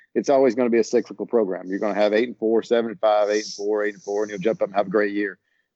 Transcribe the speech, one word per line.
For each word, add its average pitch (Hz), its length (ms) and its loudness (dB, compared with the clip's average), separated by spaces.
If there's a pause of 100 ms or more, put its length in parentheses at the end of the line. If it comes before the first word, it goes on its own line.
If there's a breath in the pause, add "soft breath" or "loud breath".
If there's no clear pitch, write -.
(140)
it's 117 140 0
always 135 280 4
gonna 123 140 0
be 117 100 4
a 107 40 2
cyclical 107 400 -2
program. 92 440 -2
You're 98 100 -4
gonna 104 160 -2
have 104 180 2
eight 113 160 2
and 110 80 -14
four, 110 260 0
seven 117 280 0
and 95 100 -14
five, 104 300 2
eight 107 140 -2
and 98 100 -12
four, 104 300 -2
eight 104 100 -4
and 95 80 -20
four, 101 220 -4
and 104 60 -6
you'll 101 100 -8
jump 107 200 0
up 104 80 0
and 98 80 -12
have 101 120 0
a - 20 -8
great 104 220 0
year. 101 260 -4 (380)